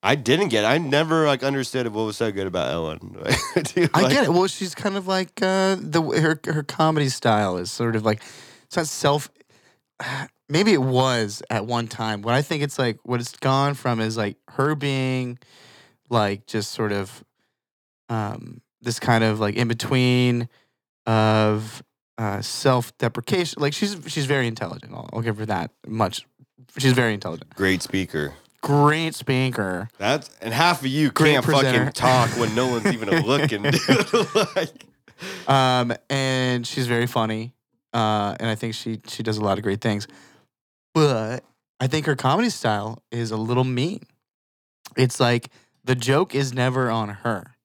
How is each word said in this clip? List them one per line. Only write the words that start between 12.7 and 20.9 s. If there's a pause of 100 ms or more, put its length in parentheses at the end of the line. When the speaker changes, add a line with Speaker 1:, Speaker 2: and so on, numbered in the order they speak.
Speaker 2:
like,
what
it's
gone
from
is,
like, (140)
her
being, (720)
like,
just
sort
of, (880)
um, (200)
this
kind
of,
like,
in
between (580)